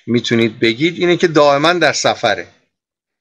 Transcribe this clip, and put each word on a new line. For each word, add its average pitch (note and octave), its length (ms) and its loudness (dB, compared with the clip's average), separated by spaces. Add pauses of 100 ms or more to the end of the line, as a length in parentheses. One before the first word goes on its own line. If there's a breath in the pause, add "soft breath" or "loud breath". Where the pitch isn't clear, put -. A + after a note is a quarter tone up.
می‌تونید A2+ 520 0
بگید B2+ 400 -2
اینه F3 180 0
که F3 120 0
دائما D3 440 2
در D#3+ 200 0
سفره. G#2+ 540 -2 (760)